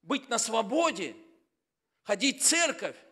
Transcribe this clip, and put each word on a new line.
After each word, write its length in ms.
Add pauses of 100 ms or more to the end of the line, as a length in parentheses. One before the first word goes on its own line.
Быть 260
на 100
свободе, 760 (880)
ходить 400
в 40
церковь 500 (160)